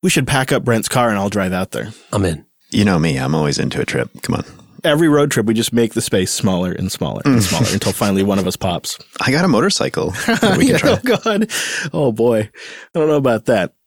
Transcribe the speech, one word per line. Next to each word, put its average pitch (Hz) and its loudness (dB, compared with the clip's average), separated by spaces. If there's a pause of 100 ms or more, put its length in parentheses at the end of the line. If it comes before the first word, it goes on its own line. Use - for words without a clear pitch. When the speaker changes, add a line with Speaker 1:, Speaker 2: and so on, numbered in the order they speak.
Speaker 1:
We 185 2
should 139 0
pack 131 0
up 131 0
Brent's 113 0
car 123 2
and 104 0
I'll 98 0
drive 98 -2
out 92 -4
there. - -8 (220)
Speaker 2:
I'm 98 0
in. 80 -4 (260)
Speaker 3:
You 104 2
know 95 4
me, 76 0
I'm 69 -2
always 73 0
into 69 -2
a - -2
trip. - -4 (120)
Come - -4
on. 71 -4 (400)
Speaker 1:
Every 160 4
road 147 4
trip, 117 0
we 113 2
just 110 -2
make 117 2
the 113 0
space 95 -2
smaller 90 -2
and 92 -4
smaller 60 -6
and 127 2
Speaker 3:
<laughs> - 2
Speaker 1:
smaller 87 0
until 98 -2
finally 98 0
one 98 2
of 92 0
us 92 -4
pops. - -6 (220)
Speaker 3:
I - 0
got 160 2
a 190 2
motorcycle 151 0
Speaker 1:
<laughs> - -6
Speaker 3:
that 226 2
we - 4
can - 4
Speaker 1:
Yeah, 160 2
Speaker 3:
try. - 2
Speaker 1:
oh, 233 0
God. 214 0 (420)
Oh, 147 2
boy. 110 2 (460)
I 170 0
don't 156 2
know 151 4
about 123 2
that. 104 2 (120)